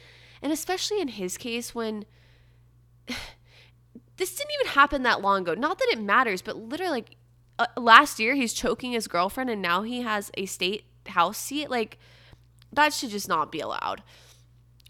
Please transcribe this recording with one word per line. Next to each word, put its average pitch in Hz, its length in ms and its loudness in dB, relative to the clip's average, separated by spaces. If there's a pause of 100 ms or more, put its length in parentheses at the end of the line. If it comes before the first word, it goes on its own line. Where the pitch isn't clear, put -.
(420)
and 277 100 -4
especially 370 500 -2
in 294 80 -2
his 196 280 -8
case 240 380 -8
when 220 280 -6 (1040)
<sighs> 247 80 -10 (1000)
this - 180 -6
didn't 587 240 -8
even 494 140 0
happen 277 300 4
that 226 180 2
long 196 220 4
ago. 170 100 0
Not 294 240 -2
that 508 120 0
it 269 120 -2
matters, 208 400 2
but - 160 -10
literally, 302 360 -4
like, - 220 -6 (440)
uh, - 80 2 (100)
last 240 420 8
year 220 140 2
he's 254 200 0
choking 247 400 -4
his 226 140 -2
girlfriend 202 440 -2
and 208 100 -4
now 180 220 0
he 247 180 -6
has 214 320 -4
a 196 140 -6
state 190 380 -4 (200)
house 185 320 0
seat. 285 320 -6
Like, 233 300 -4 (760)
that 294 180 4
should 269 200 -6
just 202 180 -6
not 156 220 0
be 160 80 -6
allowed. 98 420 -6 (880)